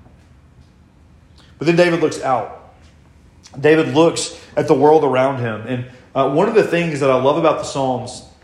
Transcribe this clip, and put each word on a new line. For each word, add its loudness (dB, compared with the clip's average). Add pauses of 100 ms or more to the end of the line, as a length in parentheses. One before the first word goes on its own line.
(1600)
But -6
then 2
David 2
looks -2
out. -6 (840)
David 2
looks 0 (180)
at -2
the 4
world 4
around 0
him. -6
And, -6 (240)
uh, 0
one 2
of -2
the 4
things -4
that 0
I 4
love 2
about 0
the -8
Psalms, -8 (200)